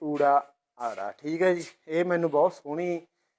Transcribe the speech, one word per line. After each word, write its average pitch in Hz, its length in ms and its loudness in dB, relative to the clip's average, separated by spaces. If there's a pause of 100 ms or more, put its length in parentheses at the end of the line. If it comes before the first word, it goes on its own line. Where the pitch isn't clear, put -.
ਊੜਾ, 143 500 2 (260)
ਆੜਾ। 104 340 -6
ਠੀਕ 160 280 -4
ਹੈ 185 120 4
ਜੀ। 170 100 -4 (240)
ਇਹ 170 180 0
ਮੈਨੂੰ 170 260 0
ਬਹੁਤ 156 220 4
ਸੋਹਣੀ 170 520 -6 (340)